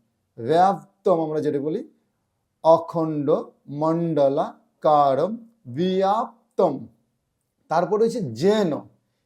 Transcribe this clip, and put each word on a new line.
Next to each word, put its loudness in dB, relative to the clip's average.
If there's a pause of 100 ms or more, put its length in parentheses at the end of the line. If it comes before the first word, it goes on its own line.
(380)
ব্যাপ্তম 0
আমরা -4
যেটা -2
বলি, -6 (760)
অখণ্ড 0 (240)
মণ্ডলা 0 (260)
কারম 2 (280)
বিআপ্তম। -2 (840)
তারপর 0
রয়েছে -2
জেন, 0 (440)